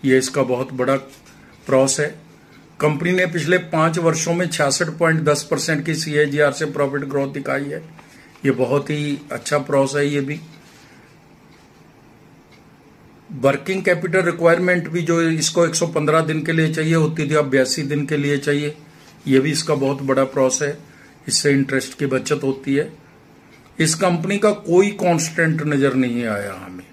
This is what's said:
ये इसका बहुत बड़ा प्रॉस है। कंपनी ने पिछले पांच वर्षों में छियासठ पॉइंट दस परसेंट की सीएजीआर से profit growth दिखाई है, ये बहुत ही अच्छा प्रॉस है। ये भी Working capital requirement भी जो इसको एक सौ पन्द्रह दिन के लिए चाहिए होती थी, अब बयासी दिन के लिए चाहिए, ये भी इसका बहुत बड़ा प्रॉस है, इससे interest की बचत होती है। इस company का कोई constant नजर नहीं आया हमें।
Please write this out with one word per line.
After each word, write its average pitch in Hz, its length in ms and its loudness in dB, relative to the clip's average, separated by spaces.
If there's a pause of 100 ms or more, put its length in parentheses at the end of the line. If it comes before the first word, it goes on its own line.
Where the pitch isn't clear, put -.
ये 131 120 4
इसका 131 260 0
बहुत 123 300 -4
बड़ा 127 220 0 (720)
प्रॉस 135 320 2
है। 147 160 -4 (640)
कंपनी 156 320 0
ने 185 140 2
पिछले 170 320 0
पांच 165 400 0
वर्षों 170 360 0
में 175 160 0
छियासठ 160 400 0
पॉइंट 160 320 2
दस 143 300 0
परसेंट 147 340 -2
की 160 100 -2
सीएजीआर 147 560 2
से 156 140 -6
profit 143 360 -2
growth 139 320 -4
दिखाई 139 300 -4
है, 147 180 -8 (640)
ये 135 60 4
बहुत 123 380 0
ही 147 300 -4 (120)
अच्छा 123 260 -2
प्रॉस 135 380 0
है। 143 120 0
ये 143 140 -2
भी 147 180 -6 (3000)
Working 143 520 0
capital 180 380 2
requirement 170 680 2
भी 170 140 -4
जो 165 200 2
इसको 165 460 2
एक 160 80 -4
सौ 170 120 0
पन्द्रह 156 340 2
दिन 156 240 -2
के 165 60 -2
लिए 160 220 0
चाहिए 160 220 0
होती 156 340 0
थी, 151 60 0
अब 147 100 4
बयासी 131 380 0
दिन 143 220 -2
के 147 120 -2
लिए 143 200 0
चाहिए, 147 400 -2 (500)
ये 131 120 6
भी 147 120 0
इसका 160 240 -2
बहुत 135 260 -2
बड़ा 135 220 0
प्रॉस 131 380 0
है, 147 160 -4 (500)
इससे 143 240 0
interest 135 480 0
की 143 60 -2
बचत 135 380 -2
होती 135 320 -2
है। 143 180 -2 (840)
इस 160 160 2
company 185 420 0
का 208 140 4
कोई 196 400 4
constant 165 680 0
नजर 139 320 0
नहीं 120 320 0
आया 101 280 -4
हमें। 92 400 -16